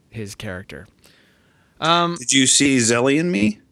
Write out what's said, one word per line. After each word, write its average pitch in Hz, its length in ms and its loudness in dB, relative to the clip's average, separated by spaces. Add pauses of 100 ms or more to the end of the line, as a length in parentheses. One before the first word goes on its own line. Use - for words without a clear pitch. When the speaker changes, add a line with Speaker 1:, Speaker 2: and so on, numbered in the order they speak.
(100)
Speaker 1:
his 107 240 -12
character. 92 520 -14 (920)
Um, 170 400 0
Speaker 2:
Did 123 140 -4
you 135 140 4
see 135 320 2
Zelly 120 420 2
and 175 100 -2
Me? 208 300 -2 (120)